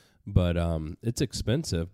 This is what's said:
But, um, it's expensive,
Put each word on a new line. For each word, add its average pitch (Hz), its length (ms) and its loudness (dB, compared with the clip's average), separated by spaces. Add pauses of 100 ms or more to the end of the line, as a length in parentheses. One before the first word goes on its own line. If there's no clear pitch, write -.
(260)
But, 90 300 4
um, 82 460 -2
it's - 180 -4
expensive, 107 760 -2